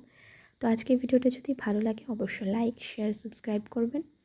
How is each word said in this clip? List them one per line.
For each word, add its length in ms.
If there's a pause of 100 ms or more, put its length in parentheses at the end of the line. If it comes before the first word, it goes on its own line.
(600)
তো 80
আজকের 300
ভিডিওটা 320
যদি 300
ভালো 220
লাগে, 260
অবশ্যই 460
like, 260
শেয়ার, 340
সাবস্ক্রাইব 480 (100)
করবেন। 300 (240)